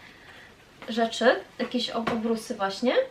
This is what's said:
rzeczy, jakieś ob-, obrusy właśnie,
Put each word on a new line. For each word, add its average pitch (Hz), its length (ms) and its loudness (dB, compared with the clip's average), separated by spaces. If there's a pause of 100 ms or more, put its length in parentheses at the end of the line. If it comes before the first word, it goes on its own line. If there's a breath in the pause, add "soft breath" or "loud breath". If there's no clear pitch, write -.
(880 loud breath)
rzeczy, 233 480 4 (220)
jakieś 247 320 -2
ob-, 233 220 -4
obrusy 226 420 -2
właśnie, 196 400 0 (160)